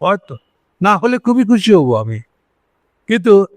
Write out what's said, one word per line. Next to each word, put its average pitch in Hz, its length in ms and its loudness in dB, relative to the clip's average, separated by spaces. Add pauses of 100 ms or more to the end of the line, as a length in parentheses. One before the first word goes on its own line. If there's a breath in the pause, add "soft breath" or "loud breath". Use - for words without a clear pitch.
হয়তো 185 320 -6 (480)
না 196 160 0
হলে 247 200 -2
খুবই 240 340 -2
খুশি 220 220 2
হব 143 220 4
আমি, 110 240 -6 (880)
কিন্তু 220 260 2 (240)